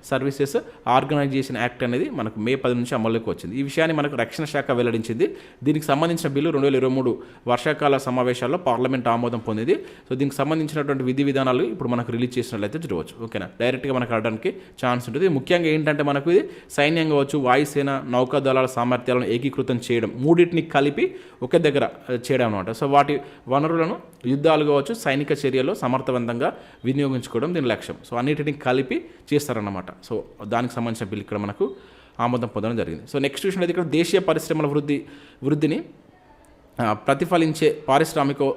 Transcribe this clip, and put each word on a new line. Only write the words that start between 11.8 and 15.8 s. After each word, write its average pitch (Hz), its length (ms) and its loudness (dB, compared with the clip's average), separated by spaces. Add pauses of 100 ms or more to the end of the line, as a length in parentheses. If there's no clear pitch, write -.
మనకు 120 220 -2
రిలీజ్ 123 280 -2
చేసినట్లయితే 110 400 -4
చూడవచ్చు. 98 440 -6
ఓకేనా, 90 260 -8 (100)
డైరెక్ట్గా 131 340 0
మనకు 127 200 0
ఆడడానికి 113 420 -2 (300)
ఛాన్స్ 123 240 0
ఉంటుంది. 151 180 0
ముఖ్యంగా 165 400 2
ఏంటంటే 151 360 2